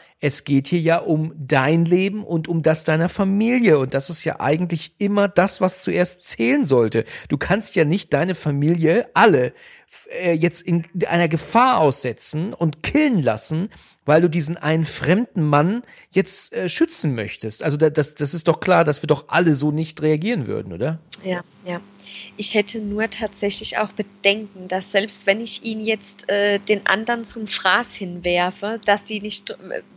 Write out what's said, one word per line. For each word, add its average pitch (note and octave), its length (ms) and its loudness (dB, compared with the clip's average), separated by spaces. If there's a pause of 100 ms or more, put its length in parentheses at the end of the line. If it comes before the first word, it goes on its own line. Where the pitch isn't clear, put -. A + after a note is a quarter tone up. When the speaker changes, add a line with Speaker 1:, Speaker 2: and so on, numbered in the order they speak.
(200)
Speaker 1:
es - 240 -2
geht C#3 240 2
hier F3+ 120 0
ja E3 180 2
um D#3+ 380 -2
dein D3 500 2
Leben F#3+ 380 0
und E3 240 -4
um E3 140 0
das D#3 220 2
deiner E3 260 2
Familie. G3+ 680 2
Und C3 160 -2
das C3+ 160 -2
ist D#3+ 120 -4
ja - 160 -6
eigentlich E3 600 -2
immer G3+ 280 2
das, F#3+ 340 2
was - 200 -2
zuerst F3 460 -2
zählen B3+ 380 0
sollte. A#2+ 400 2 (220)
Du C#3+ 100 -2
kannst - 380 -2
ja E3 100 4
nicht D#3+ 280 -2
deine D#3 220 0
Familie, D#3+ 800 2
alle, D3 380 4 (340)
f-, - 240 -18
äh, F3 220 0
jetzt D#3+ 280 0
in E3 240 -2 (220)
einer E3+ 200 2
Gefahr A3+ 520 2
aussetzen D3+ 760 -2
und D#3+ 300 -4
killen C#4 380 2
lassen, D3 480 -2 (360)
weil D#3 160 4
du F3 80 4
diesen D#3 280 -2
einen D#3+ 280 0
fremden F3+ 560 -2
Mann D3+ 400 2 (300)
jetzt, - 420 -4
äh, F#3 160 -4
schützen E3+ 460 0
möchtest. G#2+ 480 -8
Also D3 140 0
da, D3+ 120 4
das, D3 240 0
das D3 220 -4
ist E3 120 -2
doch D#3+ 120 2
klar, F3 240 4
dass D3 180 0
wir D#3 60 -6
doch D3 220 0
alle D#3+ 260 4
so C#3+ 160 0
nicht D#3 320 -6
reagieren D#3 420 0
würden, G#2 260 -6
oder? C3+ 280 -4 (240)
Speaker 2:
Ja, F3+ 200 -6 (220)
ja. F3+ 160 -8 (560)
Ich - 160 4
hätte G#3 260 0
nur G#3 300 -4
tatsächlich - 680 0
auch G#3 100 -2
Bedenken, G3+ 800 -4
dass F#3 240 -4
selbst G#3 340 0
wenn G3+ 140 2
ich A3+ 240 -2
ihn A3 200 -6
jetzt, - 460 -4
äh, G3+ 300 2
den G3+ 260 0
anderen A3+ 400 -2
zum A3 220 -10
Fraß G#3 480 0
hinwerfe, F3+ 880 -4
dass G#3 200 2
die G#3+ 160 -6
nicht, G#3 340 0 (420)